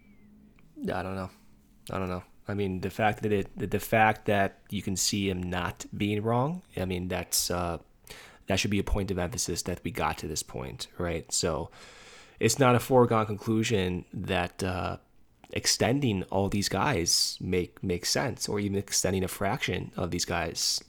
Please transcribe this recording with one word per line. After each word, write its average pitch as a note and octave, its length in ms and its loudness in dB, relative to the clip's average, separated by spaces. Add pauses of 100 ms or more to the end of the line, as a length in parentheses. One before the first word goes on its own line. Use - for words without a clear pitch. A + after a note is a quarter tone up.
(920)
I F#2 120 -4
don't F#2+ 100 -6
know. F#2+ 160 -6 (580)
I F#2+ 120 -4
don't F#2 80 -2
know. F2+ 160 -4 (240)
I G#2 60 -4
mean, F#2+ 260 -2
the F#2+ 100 -4
fact G#2+ 320 0
that A2 80 0
it, G2 260 0
the, G2 120 -4
the G#2 100 0
fact A2 460 4
that G2+ 340 2 (120)
you G2+ 120 -4
can F#2+ 140 -4
see G2 340 0
him F2+ 100 -2
not F2+ 460 -4 (100)
being G#2 240 0
wrong, B2 420 0 (140)
I F#2+ 80 -2
mean, F#2 220 -2
that's, - 420 -2
uh, F2 300 -2 (680)
that F#2+ 100 2
should G#2 140 0
be G2+ 80 4
a F#2 40 0
point G2 280 0
of F2+ 80 -2
emphasis F2 420 -2
that - 220 -4
we E2+ 80 -4
got D#2 260 -2
to - 80 -8
this D#2+ 160 -4
point, - 460 -10 (100)
right? E2+ 340 -4
So D#2+ 380 0 (680)
it's - 180 4
not B2 160 8
a A#2 60 4
foregone A#2 460 6
conclusion G#2 840 0
that, F#2 520 -2
uh, F2+ 320 -2 (540)
extending A2 720 2
all G2 240 0
these G2+ 200 0
guys F#2+ 720 0
make, F2+ 400 -2
makes F2 300 -2
sense, C3+ 380 -2
or G#2 100 -2
even G2+ 180 0
extending F#2+ 460 0
a F#2 60 -2
fraction G2 680 -4
of F2 140 -4
these E2+ 140 -2
guys - 640 -2